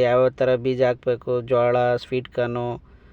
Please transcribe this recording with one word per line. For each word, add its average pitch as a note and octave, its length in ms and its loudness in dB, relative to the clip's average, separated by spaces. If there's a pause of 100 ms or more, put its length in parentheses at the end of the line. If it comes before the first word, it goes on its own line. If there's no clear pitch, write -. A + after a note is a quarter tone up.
ಯಾವ್ಯಾವ B2+ 280 4
ಥರ B2+ 280 0
ಬೀಜ B2+ 260 0
ಹಾಕಬೇಕು, B2 580 -2
ಜೋಳ, A#2+ 360 2 (200)
ಸ್ವೀಟ್ B2+ 320 -6
ಕಾರ್ನು, A#2+ 380 -4 (460)